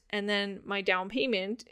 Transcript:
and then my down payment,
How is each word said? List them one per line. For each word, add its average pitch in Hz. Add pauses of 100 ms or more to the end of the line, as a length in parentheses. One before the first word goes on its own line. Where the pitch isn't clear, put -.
(100)
and 202
then 202
my 202
down 190
payment, 220